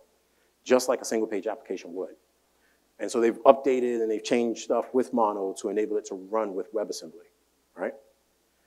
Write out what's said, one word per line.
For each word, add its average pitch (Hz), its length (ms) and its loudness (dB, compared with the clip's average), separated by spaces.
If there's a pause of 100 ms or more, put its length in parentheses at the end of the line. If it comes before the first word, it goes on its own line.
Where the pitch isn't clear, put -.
(640)
just 127 240 4
like 123 120 0
a - 40 -12
single-page 110 420 -2
application 92 480 -8
would. 90 220 -8 (840)
And 104 120 -6
so 117 100 0
they've 117 240 2
updated 127 580 6
and 110 80 0
they've 107 140 -4
changed 120 380 0
stuff 120 300 0
with 123 200 0
Mono 104 480 0
to 110 80 -6
enable 104 280 0
it 104 100 -4
to 101 80 -10
run 98 400 -2
with 92 180 -8
WebAssembly, 90 560 -8 (480)
right? 95 180 -6 (720)